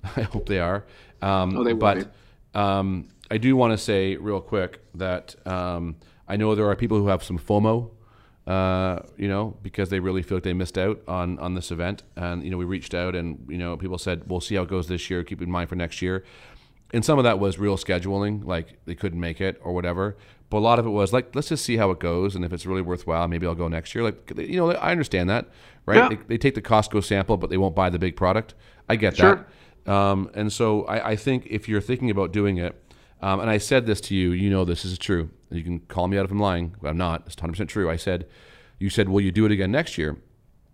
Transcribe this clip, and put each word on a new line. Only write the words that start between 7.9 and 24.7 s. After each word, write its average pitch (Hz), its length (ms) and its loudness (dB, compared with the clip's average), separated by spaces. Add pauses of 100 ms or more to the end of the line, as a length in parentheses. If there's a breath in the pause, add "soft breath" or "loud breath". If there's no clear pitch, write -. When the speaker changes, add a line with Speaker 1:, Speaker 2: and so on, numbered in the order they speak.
Speaker 1:
uh, 92 540 0 (180)
you 101 100 -2
know, 101 340 -2
because 95 280 -4
they 95 100 0
really 92 220 0
feel 92 160 -2
like 87 60 -2
they 92 100 -2
missed 90 240 -2
out 98 300 0
on, 90 320 -2
on 90 140 -4
this 90 180 -6
event. 87 320 -4 (120)
And, 87 280 -6
you 78 60 -8
know, 92 80 -4
we 90 80 -4
reached 90 280 -6
out 90 220 -2
and, 85 340 -6
you 80 80 -6
know, 87 180 -4
people 90 220 -8
said, 85 320 -6
"We'll 90 100 -2
see 101 160 -4
how 95 80 2
it 82 60 -6
goes 90 180 -2
this 87 220 -6
year. 90 140 -2
Keep 85 180 -10
in 87 100 -4
mind 87 180 -2
for 92 60 -6
next 87 260 -4
year." 92 220 -2 (680 loud breath)
And 117 100 2
some 156 140 4
of 127 80 6
that 110 140 4
was 95 200 0
real 101 160 2
scheduling, 98 680 -2
like 85 400 -6
they 82 100 -8
couldn't 85 240 -4
make 85 220 -4
it 95 200 -2
or 87 120 -6
whatever. 90 420 -2 (340 soft breath)
But 107 100 0
a - 0 -
lot 117 200 6
of 117 60 0
it 113 60 -2
was 101 200 2
like, 127 240 0
"Let's 151 140 -2
just 156 160 -2
see 120 100 2
how 104 160 4
it 90 80 -2
goes. 90 340 0
And 90 120 -4
if 82 80 -4
it's 85 120 -10
really 92 160 -2
worthwhile, 85 460 -2
maybe 85 180 -2
I'll 85 100 0
go 85 120 -2
next 82 260 -6
year." 117 120 0
Like, 110 320 -6
you - 180 -6
know, 175 160 4